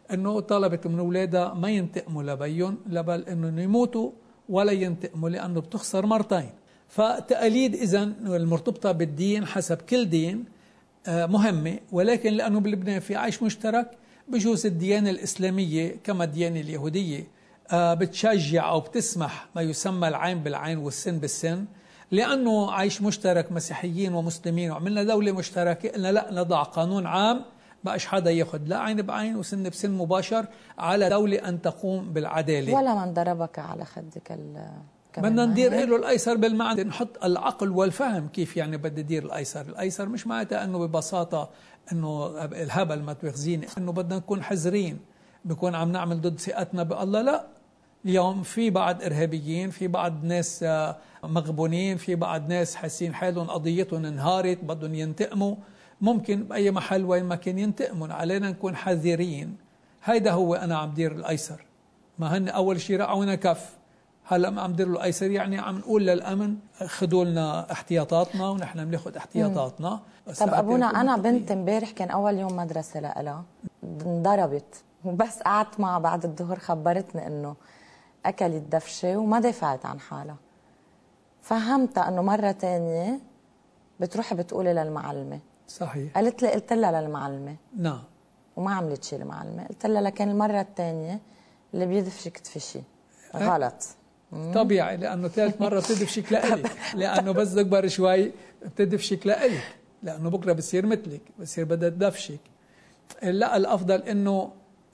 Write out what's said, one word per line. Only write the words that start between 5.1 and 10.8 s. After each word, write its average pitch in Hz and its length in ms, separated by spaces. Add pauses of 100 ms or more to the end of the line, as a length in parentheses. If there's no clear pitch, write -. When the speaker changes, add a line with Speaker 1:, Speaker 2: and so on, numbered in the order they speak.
Speaker 1:
لأنه 175 320
بتخسر 190 440
مرتين. 208 440 (380)
فتقاليد 233 880
إذن 208 380 (120)
المرتبطة 175 640
بالدين 175 540
حسب 170 320
كل 233 320
دين، 170 360 (640)